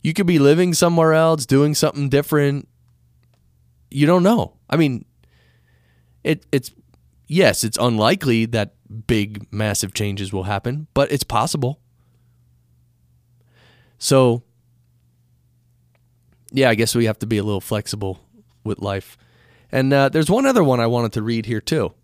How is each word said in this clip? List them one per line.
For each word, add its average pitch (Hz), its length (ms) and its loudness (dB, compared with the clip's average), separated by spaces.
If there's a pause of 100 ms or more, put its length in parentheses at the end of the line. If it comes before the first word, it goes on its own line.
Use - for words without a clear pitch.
You 160 100 -2
could 185 140 0
be 175 120 2
living 160 360 4
somewhere 165 400 2
else, 160 320 2
doing 143 280 2
something 143 340 -2
different. 143 600 0 (1200)
You 143 160 0
don't 175 160 4
know. 196 320 0 (140)
I - 80 -2
mean, 139 280 0 (1200)
it, 151 280 -4
it's, 139 200 -4 (540)
yes, 147 380 2
it's 107 140 -6
unlikely 113 680 0
that 110 280 -4 (320)
big, 104 460 -2
massive 104 420 -4
changes 101 380 -6
will 92 120 -6
happen, 123 500 -6
but 139 180 0
it's 143 100 -4
possible. 131 580 -4 (2250)
So, 123 440 2 (2000)
yeah, 131 200 2
I 113 40 2
guess 110 200 0
we 120 100 2
have 110 160 -2
to 104 60 -6
be 110 100 -2
a 101 80 -2
little 101 160 -4
flexible 104 580 -8 (460)
with 107 160 -8
life. 98 360 -8 (540)
And, 135 220 0
uh, 139 160 4
there's 156 220 0
one 262 160 2
other 240 180 4
one 127 160 2
I 117 60 0
wanted 117 260 -2
to 110 100 -6
read 113 240 -4
here, 113 140 -4
too. 127 320 -4 (120)